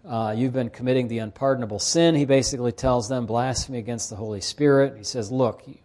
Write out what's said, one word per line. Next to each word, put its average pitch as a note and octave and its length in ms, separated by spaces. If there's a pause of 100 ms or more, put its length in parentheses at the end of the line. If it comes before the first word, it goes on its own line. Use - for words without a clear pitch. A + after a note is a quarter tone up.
Uh, A2+ 320
you've B2 160
been B2 180
committing B2+ 380
the A2+ 120
unpardonable A2 600
sin. E3 360
He C#3+ 100
basically B2+ 480
tells B2 340
them B2 180
blasphemy B2 520
against A#2 320
the G#2+ 80
Holy G2+ 240
Spirit. C#3 560
He G2+ 80
says, A2+ 260
"Look, B2+ 320 (200)